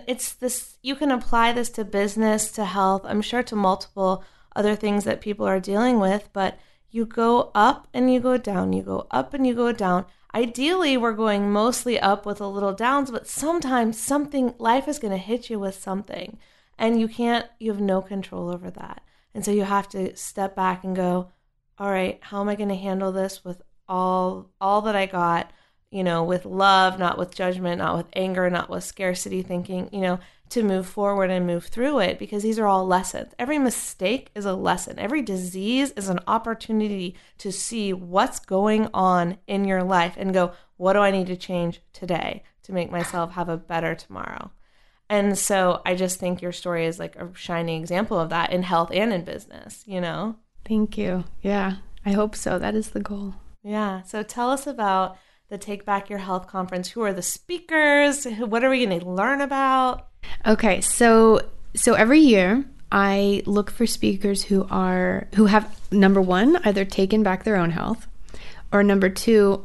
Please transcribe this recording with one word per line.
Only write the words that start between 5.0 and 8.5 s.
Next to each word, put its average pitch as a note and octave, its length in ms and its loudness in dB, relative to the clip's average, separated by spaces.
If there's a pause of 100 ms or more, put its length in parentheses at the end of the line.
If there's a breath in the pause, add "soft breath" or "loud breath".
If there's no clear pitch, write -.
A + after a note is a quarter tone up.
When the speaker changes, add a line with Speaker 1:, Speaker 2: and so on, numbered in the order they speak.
Speaker 1:
that A3 180 -2
people G#3 260 -4
are F#3+ 120 2
dealing G#3+ 400 2
with, G3 340 0
but F#3+ 240 -2 (340 soft breath)
you A3+ 140 -4
go A#3 500 2
up A3 380 4
and B3+ 200 4
you B3+ 60 4
go B3+ 180 2
down, F#3+ 360 -2